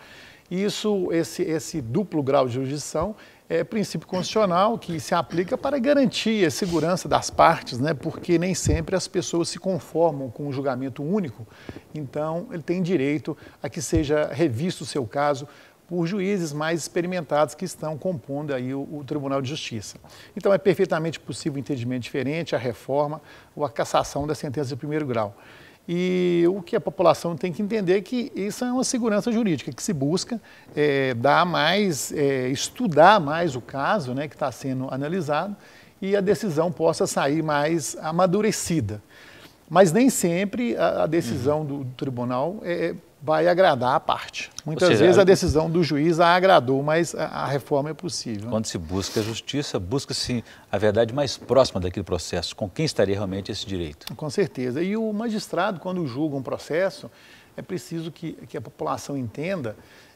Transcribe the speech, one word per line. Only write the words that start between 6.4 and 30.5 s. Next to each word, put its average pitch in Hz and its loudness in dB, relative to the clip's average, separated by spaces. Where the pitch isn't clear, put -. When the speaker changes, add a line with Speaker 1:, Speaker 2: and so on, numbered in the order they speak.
Speaker 1:
a 156 4
segurança 170 0
das 135 2
partes, 147 4
né? 151 0
Porque 165 -2
nem 180 -2
sempre 160 0
as - -2
pessoas 170 -2
se 175 -10
conformam 156 -2
com 143 -8
um 139 -6
julgamento 135 -4
único, 151 -4
então 156 -6
ele 165 -10
tem 180 -2
direito 151 0
a 147 -6
que 156 -8
seja 151 0
revisto 156 -2
o - -12
seu 135 -4
caso 143 0
por 170 -2
juízes 185 -2
mais 156 -2
experimentados 165 0
que - -8
estão 160 -6
compondo 147 -4
aí 127 -4
o, 139 -6
o 147 -10
Tribunal 139 -2
de 127 -4
Justiça. - -10
Então 196 2
é 190 6
perfeitamente 170 2
possível 139 -6
um - -6
entendimento 127 -4
diferente, 147 -4
a - 2
reforma 139 -2
ou 147 -4
a 135 -2
cassação 147 -2
da 151 -2
sentença 139 -4
de 143 -6
primeiro 151 -4
grau. 113 -2
E 180 2
o 196 -2
que - -6
a 208 2
população 170 2
tem 180 -4
que 214 -6
entender 202 0
é - -8
que 233 -4
isso 202 -4
é 247 -2
uma 247 0
segurança 226 0
jurídica, 196 0
que - -12
se 214 -2
busca, 156 -2